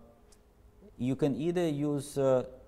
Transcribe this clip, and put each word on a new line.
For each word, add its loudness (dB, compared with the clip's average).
you -2
can 0
either 0
use, -2
uh, 4